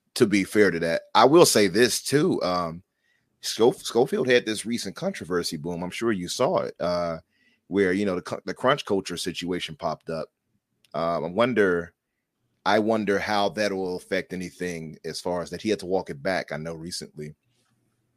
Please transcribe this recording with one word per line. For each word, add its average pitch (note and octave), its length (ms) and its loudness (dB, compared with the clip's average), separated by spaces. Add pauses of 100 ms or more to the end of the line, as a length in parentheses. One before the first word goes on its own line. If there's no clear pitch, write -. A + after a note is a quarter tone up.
(160)
to B2 100 4
be G2 200 2
fair G2+ 260 4
to E2+ 80 -2
that, E2 240 -2 (100)
I A2+ 120 8
will D#3 200 8
say G#2+ 220 6
this G#2 340 2
too. D3 400 0
Um, F2 400 -2 (600)
Sco-, - 320 4
Schofield C3+ 540 0
had B2 200 4
this G#2 180 -4
recent G#2 300 -6
controversy, F2 640 -4
boom. E2+ 260 -6
I'm F2 80 -8
sure A#2 200 -2
you F2 180 -4
saw D3+ 300 0
it, B1+ 200 -4
uh, E2+ 380 -2 (500)
where, F#2+ 260 2
you G2+ 120 0
know, F#2 100 0
the F2+ 60 -4
cu-, - 240 -8
the F#2 80 -6
crunch C3+ 320 0
culture F#2 320 -4
situation E2+ 580 -6
popped D#2 340 -6
up. D#2+ 200 -6 (640)
Um, E2 320 -2
I - 20 -6
wonder, G2 680 2 (720)
I G2+ 140 4
wonder G#2 400 0
how G2+ 300 0
that G#2 220 -2
will F#2 240 -4
affect F#2 380 -6
anything F2 720 -8
as D#2 160 -8
far F2 220 -4
as D#2+ 80 -12
that F2 100 -8
he G#2+ 80 -2
had G2+ 100 0
to F#2+ 60 -12
walk F#2 240 -2
it D#2 140 -12
back, F#2 280 -4
I D2 60 -6
know, D#2+ 160 -10
recently. D#2 600 -12 (800)